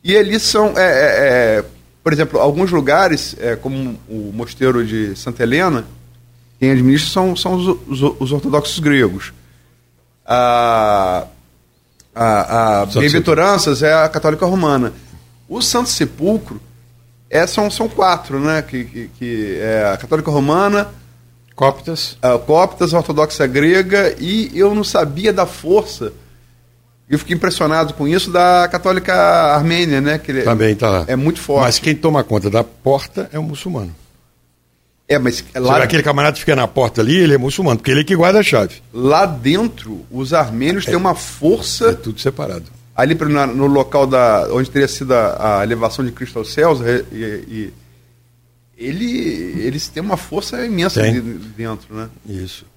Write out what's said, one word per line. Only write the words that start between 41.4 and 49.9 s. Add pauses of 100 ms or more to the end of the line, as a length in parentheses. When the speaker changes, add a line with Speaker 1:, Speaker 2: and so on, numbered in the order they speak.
Speaker 2:
É
tudo
separado. (320)
Speaker 1:
ali
pra,
na,
no
local
da,
onde
teria
sido
a,
a
elevação
de
Cristo
aos
céus,
e, (100)
e,
e (1080)
ele,
eles
têm